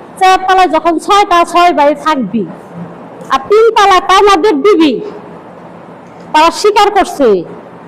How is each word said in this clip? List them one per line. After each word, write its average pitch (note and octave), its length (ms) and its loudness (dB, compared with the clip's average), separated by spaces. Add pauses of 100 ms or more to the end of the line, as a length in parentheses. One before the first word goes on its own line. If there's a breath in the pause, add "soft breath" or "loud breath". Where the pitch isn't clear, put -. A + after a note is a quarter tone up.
(180)
চারতলায় F#4 500 2
যখন D#4+ 300 -2
ছয়টা, G4 460 0
ছয় F4 280 2
ভাই D4 220 2
থাকবি, A#3+ 520 -4 (840)
আর C4+ 80 0 (100)
তিনতলাটা G4+ 680 2
আমাদের G4 460 2
দিবি, D#4+ 380 2 (1300)
তারা D#4+ 180 2
স্বীকার G#4 400 0
করছে। A#3+ 540 0 (440)